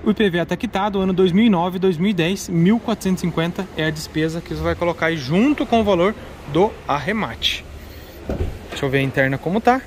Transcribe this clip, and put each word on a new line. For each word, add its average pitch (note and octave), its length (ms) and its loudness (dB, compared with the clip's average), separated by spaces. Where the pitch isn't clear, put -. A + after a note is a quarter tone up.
O A3 60 4
I G3+ 40 2
P G#3 140 2
V F3 120 0
A E3 40 0
tá F3 120 -2
quitado, G3 440 -2
ano F#3+ 120 0
dois F3+ 200 4
mil G3+ 120 6
e A#3+ 40 6
nove, F#3 300 2
dois F#3 180 2
mil F#3 140 2
e - 20 0
dez, F3+ 360 -2
mil F#3 300 4
quatrocentos F#3+ 440 -2
e F#3 40 -2
cinquenta E3+ 400 -2
é D#3 100 0
a D#3 40 2
despesa D#3+ 500 -4
que E3 120 -12
você D3+ 80 -6
vai E3 140 0
colocar E3+ 320 -2
aí E3 100 0
junto F#3+ 480 2
com A#3 160 4
o A3 40 2
valor G3 300 4
do F#3+ 180 4
arremate. C#3+ 760 -2
Deixa - 160 -6
eu C#3 60 -2
ver C3+ 80 2
a C3+ 40 2
interna C3+ 360 0
como F#3 220 -2
tá. B3+ 260 4